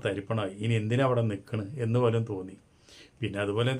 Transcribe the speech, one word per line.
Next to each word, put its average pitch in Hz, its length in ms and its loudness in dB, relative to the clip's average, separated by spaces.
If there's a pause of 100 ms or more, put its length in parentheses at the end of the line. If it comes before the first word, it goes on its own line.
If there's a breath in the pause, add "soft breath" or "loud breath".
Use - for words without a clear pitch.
തരിപ്പണമായി. 98 480 -2 (100)
ഇനി 113 180 2
എന്തിനാ 120 280 2
അവിടെ 120 220 2
നിൽക്കണ് 101 340 -4 (200)
എന്ന് 120 200 2
പോലും 113 260 4
തോന്നി. 95 260 -8 (640 soft breath)
പിന്നെ 101 240 -4
അതുപോലെ 110 360 2